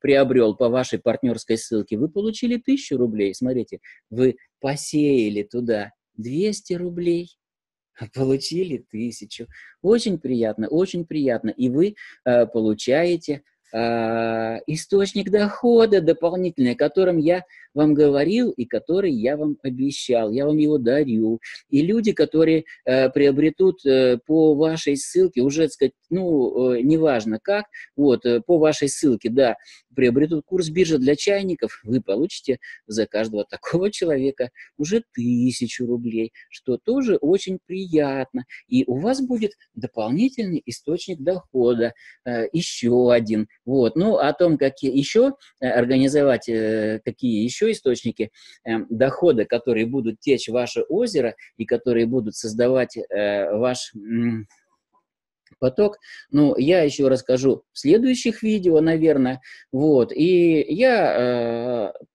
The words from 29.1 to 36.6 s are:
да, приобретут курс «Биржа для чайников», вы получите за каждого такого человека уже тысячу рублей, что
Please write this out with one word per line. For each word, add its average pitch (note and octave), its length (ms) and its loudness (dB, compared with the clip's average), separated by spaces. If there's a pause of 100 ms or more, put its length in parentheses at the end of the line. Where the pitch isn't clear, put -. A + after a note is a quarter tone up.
да, A#2+ 280 2 (380)
приобретут C#3+ 500 2
курс F3+ 240 -4
«Биржа D#3+ 300 0
для C3+ 160 2
чайников», G3 720 -4
вы A2+ 160 0
получите B2+ 580 -4 (280)
за G#2+ 200 -2
каждого G#2+ 380 -4
такого F3+ 460 -4
человека C3+ 600 -2 (260)
уже F#3+ 260 -2 (100)
тысячу A#2+ 760 -2
рублей, A2+ 460 -4 (160)
что - 280 -6